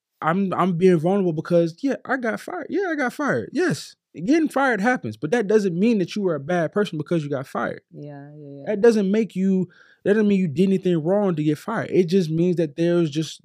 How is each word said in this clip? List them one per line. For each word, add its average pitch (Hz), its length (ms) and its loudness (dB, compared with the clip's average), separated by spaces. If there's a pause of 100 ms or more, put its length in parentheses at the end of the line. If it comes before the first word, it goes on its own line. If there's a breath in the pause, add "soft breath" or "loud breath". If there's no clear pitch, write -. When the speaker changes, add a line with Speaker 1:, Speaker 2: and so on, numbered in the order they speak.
(220)
Speaker 1:
I'm, 180 320 0
I'm 180 240 0
being 180 200 6
vulnerable 180 360 0
because, 170 480 0
yeah, 269 140 0 (100)
I 247 120 -2
got 220 240 -4
fired. 359 280 -10
Yeah, 359 220 -2
I 311 40 -2
got 285 180 -2
fired. 170 400 -2
Yes, 277 420 -2 (180)
getting 285 360 0
fired 262 320 0
happens, 202 340 0
but 156 160 -6
that 233 160 0
doesn't 196 320 2
mean 220 200 4
that 170 160 -4
you 208 80 -4
were 175 120 0
a 143 60 -6
bad 160 320 -2
person 208 240 -2
because 151 260 -2
you 143 60 -8
got 135 180 -4
fired. - 340 -6 (120)
Speaker 2:
Yeah, 147 420 -16
yeah, 147 220 -18
yeah. 139 100 -16
Speaker 1:
That 208 140 -2
doesn't 214 300 4
make 220 240 -2
you, 185 340 2 (340 soft breath)
that 190 100 4
doesn't 214 140 4
mean 202 120 4
you 185 80 0
did 156 200 2
anything 185 360 2
wrong 190 320 0
to 151 80 -2
get 151 140 0
fired. - 340 -6
It 175 140 4
just 170 240 2
means 165 280 0
that 156 180 -2
there 170 200 0
was 170 160 2
just, 151 340 -6